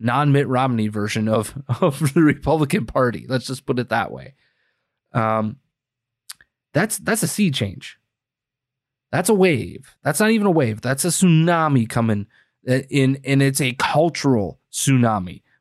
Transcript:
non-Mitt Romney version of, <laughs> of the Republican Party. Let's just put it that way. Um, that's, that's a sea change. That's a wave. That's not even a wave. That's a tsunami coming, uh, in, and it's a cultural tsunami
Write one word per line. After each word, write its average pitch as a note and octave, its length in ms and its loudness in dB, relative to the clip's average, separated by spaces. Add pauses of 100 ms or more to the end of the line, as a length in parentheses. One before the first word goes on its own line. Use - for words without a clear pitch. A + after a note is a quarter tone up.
non-Mitt C#3 480 2
Romney B2 400 0
version G#2+ 400 -4
of, A2 280 0 (120)
<laughs> A#2+ 120 -2
of D#3 320 0
the F3 80 4
Republican D3+ 640 2
Party. A#2 440 -2
Let's B2+ 180 -4
just C3 180 -10
put B2 140 -2
it A#2+ 100 -6
that A2+ 220 -2
way. - 240 -18 (800)
Um, A2 420 -2 (1160)
that's, G3 240 -2
that's - 260 -4
a - 60 -2
sea G3+ 200 0
change. - 480 -8 (1120)
That's F3 200 -2
a A3 40 6
wave. D#3+ 720 0
That's D3+ 160 -2
not G#3+ 120 2
even G#3 160 2
a F#3+ 40 4
wave. A#2 300 0
That's C3+ 240 -2
a F3 40 0
tsunami D#3+ 800 2
coming, A2+ 400 -2 (400)
uh, B2+ 220 0
in, C3+ 340 2
and C#3 180 2
it's C#3 200 0
a B2+ 180 -2
cultural C#3 800 0 (100)
tsunami A2 720 0 (180)